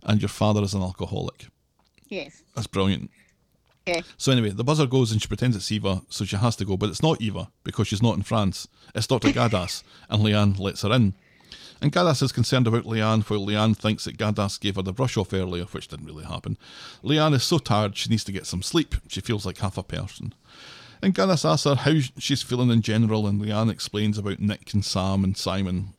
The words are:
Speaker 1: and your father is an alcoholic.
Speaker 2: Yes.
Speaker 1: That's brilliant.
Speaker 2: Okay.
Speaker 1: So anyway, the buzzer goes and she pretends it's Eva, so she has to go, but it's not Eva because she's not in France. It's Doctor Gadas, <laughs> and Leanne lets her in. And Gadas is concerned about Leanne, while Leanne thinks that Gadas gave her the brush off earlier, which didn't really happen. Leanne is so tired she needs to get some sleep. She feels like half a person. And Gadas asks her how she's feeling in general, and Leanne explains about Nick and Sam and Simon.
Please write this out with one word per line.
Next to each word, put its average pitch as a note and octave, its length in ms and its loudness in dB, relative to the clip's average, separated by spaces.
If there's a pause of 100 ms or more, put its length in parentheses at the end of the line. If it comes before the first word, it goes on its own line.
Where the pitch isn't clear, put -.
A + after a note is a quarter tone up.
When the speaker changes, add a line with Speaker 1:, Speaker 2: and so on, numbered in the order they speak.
Speaker 1:
and G#2+ 180 2
your G2+ 80 -2
father G#2 340 2
is G2 100 -2
an G2 80 0
alcoholic. F#2 680 -6 (600)
Speaker 2:
Yes. D#3 340 -12 (140)
Speaker 1:
That's A2+ 120 -6
brilliant. F#2+ 440 -2 (800)
Speaker 2:
Okay. F3 140 -2 (140)
Speaker 1:
So C3+ 160 2
anyway, A2+ 160 2
the G#2 160 -4
buzzer D3+ 200 4
goes B2 280 2
and G#2+ 80 2
she - 80 -6
pretends A#2+ 260 0
it's F#2+ 160 -6
Eva, G2+ 380 0
so - 160 -4
she G2 100 -4
has A2+ 220 0
to G2 80 -4
go, F#2+ 100 0
but G2+ 140 -2
it's - 120 -6
not D#3+ 200 2
Eva F#2+ 280 -6 (140)
because - 240 -2
she's G2+ 140 -2
not A2+ 160 4
in G2+ 40 -2
France. G2+ 460 -2 (260)
It's G#2+ 140 -2
Doctor A#2+ 220 2
Gadas, A2+ 520 0 (140)
<laughs> - 140 -20
and G#2 160 0
Leanne G#2 340 4
lets F#2+ 220 -4
her G#2 100 0
in. A2+ 220 4 (680)
And - 140 0
Gadas F3 280 4
is C3+ 120 0
concerned B2+ 340 2
about A2+ 160 2
Leanne, A2 460 2
while G#2 160 -2
Leanne G#2+ 320 2
thinks G#2+ 260 -2
that - 140 -10
Gadas G#2 420 -2
gave G2 160 -4
her G2 60 -2
the F#2 100 -4
brush B2+ 240 -2
off G#2 160 0
earlier, F2+ 340 -2
which - 220 -12
didn't D2+ 200 -14
really D#2 180 -14
happen. - 320 -8 (440)
Leanne D#3 320 4
is C3 120 2
so E3 140 2
tired G#2+ 360 0
she - 140 -4
needs A2 160 2
to G2 80 -8
get F#2+ 120 -8
some F2+ 180 -4
sleep. - 320 0 (120)
She - 140 -8
feels G2+ 240 -4
like F2+ 140 -6
half G2 180 -4
a F#2 60 -6
person. - 500 -10 (680)
And F#3+ 140 2
Gadas E3 340 2
asks D#3 140 2
her C#3 120 4
how D3+ 240 4 (180)
she's - 260 -2
feeling B2 280 2
in A2+ 100 6
general, A2 440 2
and G2+ 140 0
Leanne G#2+ 320 0
explains G#2 460 -2
about G2 240 -6
Nick - 320 -2
and G2+ 100 2
Sam F#2+ 400 0
and F#2+ 140 0
Simon. F#2 600 -2